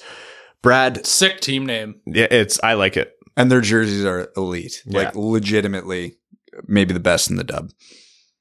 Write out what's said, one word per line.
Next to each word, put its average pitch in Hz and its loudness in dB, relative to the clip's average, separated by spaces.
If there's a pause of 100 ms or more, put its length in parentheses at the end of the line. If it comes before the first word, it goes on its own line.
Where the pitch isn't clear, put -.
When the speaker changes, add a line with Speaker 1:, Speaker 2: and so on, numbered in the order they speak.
(600)
Speaker 1:
Brad. 123 4
Speaker 2:
Sick 190 2
team 135 -4
name. 110 -8
Speaker 1:
Yeah, 110 2
it's, 113 2
I 113 2
like 98 0
it. - -4 (240)
Speaker 3:
And 127 4
their 127 6
jerseys 104 0
are 92 -4
elite, 90 -8
Speaker 1:
Yeah. 98 -2
Speaker 3:
like, - -4
legitimately 101 -2 (500)
maybe 98 2
the 90 -2
best 87 0
in 92 -2
the 87 -6
dub. 78 -8 (720)